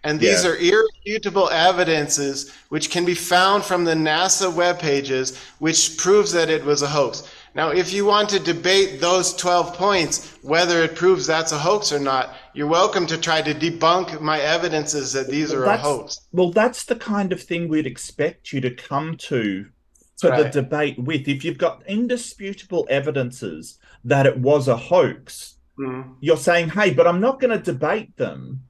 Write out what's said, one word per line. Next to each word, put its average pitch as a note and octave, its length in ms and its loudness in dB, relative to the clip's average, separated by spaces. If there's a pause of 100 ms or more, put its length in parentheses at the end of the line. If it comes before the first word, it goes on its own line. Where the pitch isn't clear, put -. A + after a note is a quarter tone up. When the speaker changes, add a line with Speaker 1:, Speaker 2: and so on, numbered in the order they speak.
Speaker 1:
And D3+ 160 -2
these F3+ 240 4
Speaker 2:
Yeah. F3+ 60 2
Speaker 1:
are D#3+ 80 0
irrefutable G3+ 920 0
evidences D#3+ 1000 0 (180)
which D3+ 200 -4
can F3 160 -2
be F3 80 2
found F#3 500 2
from F3 200 0
the E3 100 2
nasa D#3+ 580 0
web F3 280 2
pages, C#3 580 -2 (220)
which - 360 0
proves G3+ 360 2
that E3 180 2
it D3+ 160 0
was C#3+ 160 0
a C#3+ 60 -2
hoax. C#3 340 -2 (320)
Now, D#3 160 -2
if F3+ 240 -2
you G3+ 120 0
want G#3 240 4
to G3 100 0
debate F3 600 0
those F3 360 2
twelve F3 400 0
points, F3+ 640 -2
whether E3+ 400 2
it D#3+ 140 0
proves E3+ 320 2
that's D#3+ 240 0
a D3+ 80 -4
hoax G3 320 0
or D3 80 -2
not, C3+ 340 -2 (220)
you're D3 100 -4
welcome F3+ 400 2
to D#3+ 120 -4
try D#3+ 260 0
to D3+ 100 -2
debunk E3 680 0
my D#3 180 0
evidences D3+ 760 -2
that C3+ 160 -4
these D3 220 -2
Speaker 2:
Well, C3+ 80 -2
Speaker 1:
are B2+ 40 0
a B2+ 40 2
Speaker 2:
that's, F3 160 2
Speaker 1:
hoax. C3+ 360 -4 (120)
Speaker 2:
well, F3 180 0
that's A3 360 0
the A#3+ 100 -2
kind G3+ 360 -4
of E3+ 80 -6
thing E3+ 280 -6
we'd D#3 180 -2
expect - 680 -6
you C3+ 100 -4
to B2 100 -2
come D3 460 -6
to, G2+ 480 -4 (520)
to F3 100 2
the - 40 8
Speaker 1:
Right. C3+ 200 2
Speaker 2:
debate D3 460 -2
with. C3+ 300 -4
If C#3 180 -4
you've D#3+ 140 -6
got - 260 -2
indisputable G3+ 1040 -6
evidences B2+ 880 -4 (260)
that C3+ 220 4
it C3 140 4
was C3+ 280 2
a A#2+ 100 2
hoax, - 800 -2 (200)
Speaker 1:
Mm-hmm. C3 440 -10
Speaker 2:
you're D#3 160 4
saying, E3+ 320 2
"Hey, F#3+ 220 2
but E3 140 6
I'm F3 160 4
not C4 180 0
gonna A#3 220 0
debate F3 560 -4
them. E2+ 520 -8